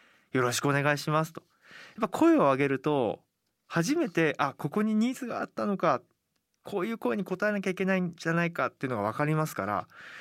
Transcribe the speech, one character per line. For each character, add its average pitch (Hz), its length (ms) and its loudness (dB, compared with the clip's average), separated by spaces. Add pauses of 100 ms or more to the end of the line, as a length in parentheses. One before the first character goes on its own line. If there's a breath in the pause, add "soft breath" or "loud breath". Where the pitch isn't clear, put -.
(320 soft breath)
よ 131 100 2
ろ 120 100 2
し - 80 -4
く 143 80 0
お 143 40 4
願 143 200 2
い 143 60 -2
し 143 100 -6
ま 156 160 2
す 160 80 -8
と。 - 100 -16 (540 loud breath)
や 220 100 -2
っ - 40 -6
ぱ - 80 -4
声 330 160 8
を 294 40 6
上 139 180 6
げ 139 120 2
る 135 120 0
と、 135 400 0 (480)
初 190 280 0
め 302 120 0
て、 160 300 2
あ、 139 160 0
こ 143 160 -6
こ 208 120 0
に 214 120 0
ニ 226 160 2
ー 254 40 -4
ズ 247 120 -10
が - 140 -6
あ 226 40 -6
っ - 40 -8
た 220 180 -6
の 202 100 0
か、 151 240 2 (640)
こ - 160 -6
う - 60 -2
い 226 60 -4
う 214 60 -8
声 233 180 -2
に 196 80 -4
応 185 120 -6 (100)
え 214 60 0
な 202 80 -4
き 190 60 -6
ゃ 190 40 0
い 180 40 -2
け 190 100 -2
な 190 120 2
い 180 60 0
ん 170 120 -4
じ - 140 -8
ゃ 165 40 2
な 170 120 2
い 170 80 -2
か 143 140 -2
っ - 80 -4
て - 120 -6
い - 20 -2
う 127 40 -4
の 104 100 -2
が 104 80 0
分 110 60 -6
か 147 100 0
り 156 80 0
ま 156 120 0
す - 80 -10
か 95 120 -4
ら、 101 200 -4 (340 loud breath)